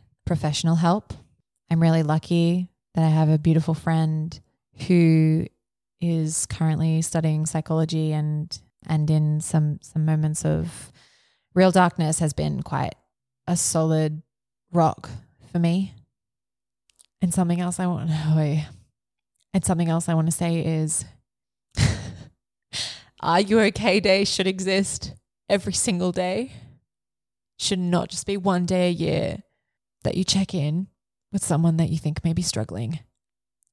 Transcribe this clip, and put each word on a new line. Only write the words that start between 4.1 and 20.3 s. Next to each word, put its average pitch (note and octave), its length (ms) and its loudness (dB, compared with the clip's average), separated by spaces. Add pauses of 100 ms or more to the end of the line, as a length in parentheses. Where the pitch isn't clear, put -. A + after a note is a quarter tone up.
who D#3+ 600 4 (540)
is D#3+ 460 -2
currently D#3+ 560 0
studying D#3 440 0
psychology D#3+ 680 -2
and, D3+ 440 -4 (300)
and D#3 240 0
in D3+ 300 2
some, D3+ 420 0
some D#3 220 -4
moments D#3 400 0
of D#3+ 480 -4 (640)
real F#3 160 6
darkness F3 480 2
has D#3 140 0
been D3 300 -4
quite C#3 320 -6 (520)
a F3 100 0
solid D#3 680 0 (500)
rock E3 360 2 (420)
for F3 80 -2
me. F3 360 0 (1300)
And F3 100 0
something F3 280 0
else F3 200 -6
I F3+ 60 -2
want, E3 240 -4
<laughs> - 20 0
oh, D#3 520 0 (880)
and F#3+ 120 -2
something E3+ 240 0
else E3 200 0
I E3+ 60 0
want D#3+ 140 2
to E3 40 0